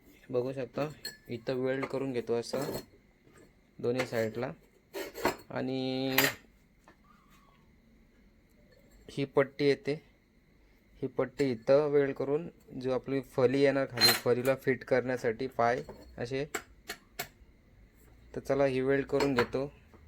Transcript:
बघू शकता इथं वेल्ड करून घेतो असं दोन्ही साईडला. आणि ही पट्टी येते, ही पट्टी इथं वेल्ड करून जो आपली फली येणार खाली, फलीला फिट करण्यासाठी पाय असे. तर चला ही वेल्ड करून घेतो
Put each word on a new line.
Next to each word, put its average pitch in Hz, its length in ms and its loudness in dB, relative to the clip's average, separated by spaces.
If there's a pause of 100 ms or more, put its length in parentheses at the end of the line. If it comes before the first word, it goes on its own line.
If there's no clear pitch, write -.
(300)
बघू 127 240 -2
शकता 135 340 -6 (420)
इथं 120 240 -6
वेल्ड 131 320 -2
करून 135 260 -4
घेतो 117 220 -2
असं 131 440 -4 (1000)
दोन्ही 123 280 -2
साईडला. 117 440 -4 (1000)
आणि 131 640 -4 (3000)
ही 143 140 -4
पट्टी 143 400 0
येते, 139 380 0 (960)
ही 135 60 -4
पट्टी 131 440 0
इथं 139 380 4
वेल्ड 139 260 2
करून 151 340 -2 (320)
जो 127 100 -2
आपली 135 300 -2
फली 127 400 4
येणार 135 240 4
खाली, 123 260 2
फलीला 123 440 2
फिट 127 300 -2
करण्यासाठी 123 600 0
पाय 123 360 0 (340)
असे. 131 280 -4 (1900)
तर 131 40 -6
चला 139 260 0
ही 131 160 0
वेल्ड 135 240 2
करून 139 280 2
घेतो 127 400 -2 (340)